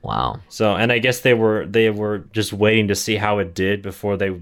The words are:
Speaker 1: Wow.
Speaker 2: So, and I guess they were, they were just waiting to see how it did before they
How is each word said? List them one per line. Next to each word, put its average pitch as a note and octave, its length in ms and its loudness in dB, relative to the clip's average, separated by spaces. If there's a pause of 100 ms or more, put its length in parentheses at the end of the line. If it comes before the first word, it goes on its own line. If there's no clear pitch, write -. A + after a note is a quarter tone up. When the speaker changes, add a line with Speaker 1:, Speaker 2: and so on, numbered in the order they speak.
Speaker 1:
Wow. - 460 -4
Speaker 2:
So, G#2+ 260 0
and A2+ 180 0
I A#2+ 60 2
guess A#2+ 220 0
they C3 140 4
were, G#2+ 320 2
they A2 240 2
were G#2 280 -4 (140)
just G#2+ 200 -4
waiting G#2+ 360 4
to G2+ 80 2
see G#2+ 200 -2
how G#2 220 0
it F2+ 160 -4
did G2 280 0
before G2+ 340 -6
they G2 140 -2 (120)